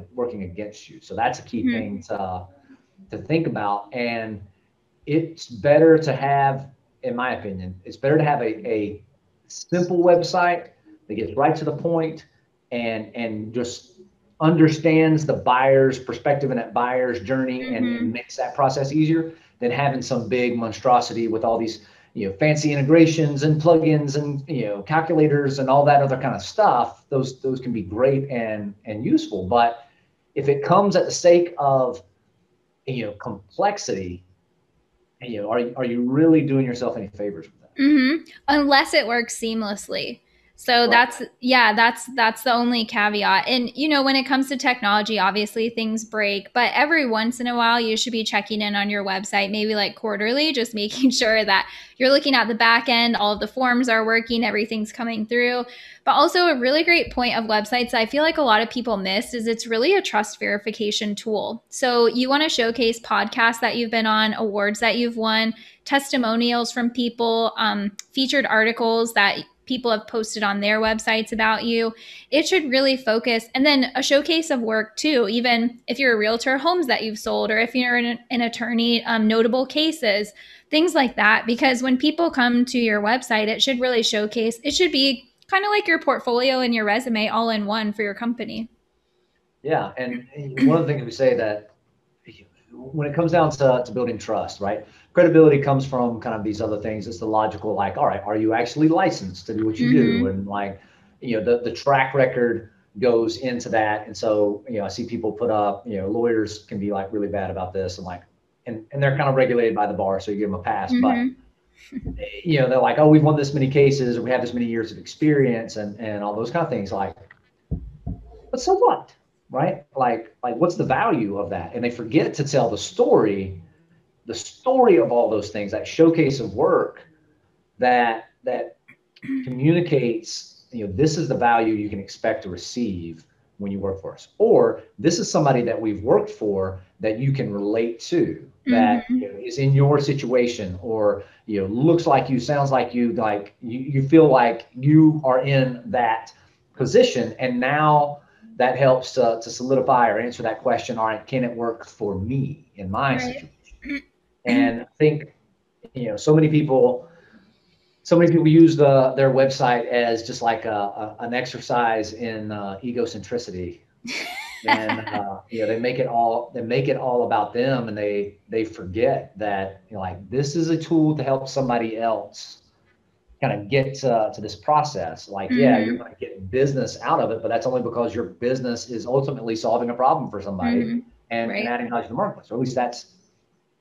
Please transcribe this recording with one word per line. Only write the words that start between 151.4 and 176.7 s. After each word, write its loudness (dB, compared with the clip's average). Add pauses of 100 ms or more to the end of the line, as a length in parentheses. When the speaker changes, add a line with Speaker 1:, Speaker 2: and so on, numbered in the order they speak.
Speaker 1:
it -4
work -6
for -6
me -6 (120)
in -10
my 0
Speaker 2:
Right. -4
Speaker 1:
situation? -12 (420)
And 2
I -16 (120)
think, 0 (600)
you -6
know, -6
so 4
many 6
people, 2 (920)
so 4
many 6
people 4
use 8
the, 6
their 4
website 2
as 0
just, -10
like, -2
a, -4
a, -6
an -8
exercise -2
in, -10
uh, -10
egocentricity. -8 (240)
Speaker 2:
<laughs> -10 (480)
Speaker 1:
And, -4
uh, -8 (120)
you -6
know, -2
they -2
make -2
it 0
all, 0
they -8
make -2
it 0
all 0
about -2
them, -2
and -8
they, -4 (100)
they -2
forget -2
that, -4
you -20
know, -10
like, -10
this -4
is 0
a 0
tool 2
to -4
help -2
somebody -2
else -6 (800)
kind -2
of -8
get 0
to, 0
to -14
this -10
process. -2
Like, -8
yeah, 4
you're -2
Speaker 2:
Mm-hmm. -8
Speaker 1:
gonna -18
get -14
business -2